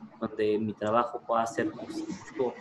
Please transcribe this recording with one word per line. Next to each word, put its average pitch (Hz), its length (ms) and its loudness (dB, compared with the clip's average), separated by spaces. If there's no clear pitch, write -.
donde 107 400 2
mi 107 140 -2
trabajo 110 520 2
pueda 113 200 4
ser 110 260 -2
positivo - 880 -4